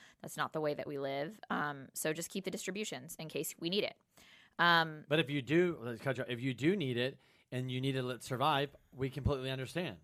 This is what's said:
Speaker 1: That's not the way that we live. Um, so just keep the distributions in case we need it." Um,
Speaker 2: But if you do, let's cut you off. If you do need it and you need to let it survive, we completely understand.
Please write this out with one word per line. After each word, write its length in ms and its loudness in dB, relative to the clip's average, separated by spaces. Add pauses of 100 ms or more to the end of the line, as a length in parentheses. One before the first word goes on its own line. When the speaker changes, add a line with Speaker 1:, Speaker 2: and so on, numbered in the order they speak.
(220)
Speaker 1:
That's 160 -10
not 160 -2
the 80 0
way 140 2
that 100 -6
we 140 -6
live. 400 -4 (100)
Um, 460 -4
so 180 0
just 160 -6
keep 160 -4
the 60 -4
distributions 640 -6
in 140 -10
case 300 -4
we 120 -2
need 120 2
it." 120 -4 (640)
Um, 500 6
Speaker 2:
But 80 4
if 100 4
you 140 0
do, 400 4
let's 200 -4
cut 160 0
you 60 0
off. 60 -6
If 100 -2
you 140 0
do 220 4
need 220 0
it 200 0 (340)
and 200 -4
you 100 -2
need 120 2
to 100 0
let 140 -4
it 60 -14
survive, 520 2 (200)
we 140 -2
completely 400 0
understand. 540 -4